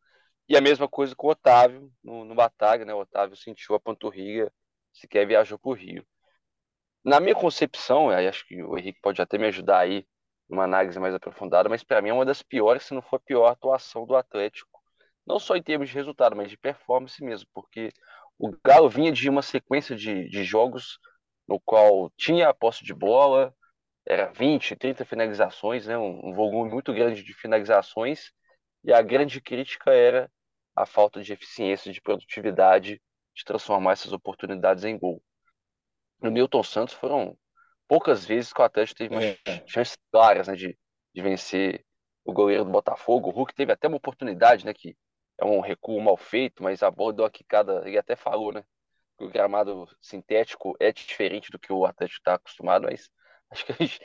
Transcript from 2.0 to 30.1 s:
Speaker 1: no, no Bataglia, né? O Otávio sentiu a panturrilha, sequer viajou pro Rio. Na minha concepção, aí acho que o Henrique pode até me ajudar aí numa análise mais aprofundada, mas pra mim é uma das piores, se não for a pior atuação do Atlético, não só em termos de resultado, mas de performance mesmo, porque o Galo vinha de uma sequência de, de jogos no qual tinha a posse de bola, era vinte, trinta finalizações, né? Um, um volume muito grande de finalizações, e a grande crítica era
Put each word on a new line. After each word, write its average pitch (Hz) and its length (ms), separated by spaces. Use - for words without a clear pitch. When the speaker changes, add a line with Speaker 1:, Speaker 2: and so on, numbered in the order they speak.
Speaker 1:
no, 117 220
no 113 80
Bataglia, 113 500
né? 104 80
O 104 80
Otávio 98 360
sentiu - 380
a 104 60
panturrilha, 107 720
sequer - 340
viajou 107 320
pro 131 140
Rio. 92 320
Na 143 180
minha 185 140
concepção, 147 760
aí 92 160
acho - 200
que 90 160
o - 140
Henrique 92 260
pode 98 200
até 101 160
me 110 80
ajudar 95 340
aí 95 260
numa 95 160
análise 92 340
mais 92 160
aprofundada, 92 540
mas 113 160
pra 113 160
mim 101 80
é 110 60
uma 127 100
das 135 180
piores, 120 420
se - 100
não 127 80
for - 140
a - 40
pior 120 280
atuação 123 580
do 123 100
Atlético, - 640
não - 120
só 196 160
em 180 80
termos 143 280
de 127 40
resultado, 135 400
mas 101 140
de 104 80
performance 131 680
mesmo, 113 300
porque 110 400
o 110 120
Galo 151 240
vinha 151 240
de 127 160
uma 139 140
sequência 135 520
de, 101 360
de 98 140
jogos 113 540
no 98 140
qual 104 560
tinha 170 320
a 139 60
posse - 280
de 95 120
bola, 127 580
era 95 260
vinte, 139 420
trinta 127 300
finalizações, 110 840
né? 117 120
Um, 95 320
um 92 40
volume 107 360
muito 123 240
grande 110 280
de 104 120
finalizações, 110 1000
e - 80
a 117 120
grande 127 400
crítica - 480
era 123 400